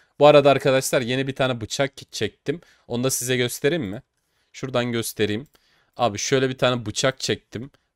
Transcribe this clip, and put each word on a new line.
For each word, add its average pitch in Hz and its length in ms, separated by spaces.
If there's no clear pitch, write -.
Bu 147 80
arada 143 240
arkadaşlar 135 500
yeni 131 260
bir 131 80
tane 127 260
bıçak 135 320
çektim. - 500
Onu 120 160
da 131 60
size 127 280
göstereyim 139 460
mi? 101 180
Şuradan 123 380
göstereyim. 110 560
Abi 113 200
şöyle 131 320
bir 127 80
tane 123 280
bıçak 131 340
çektim. 113 520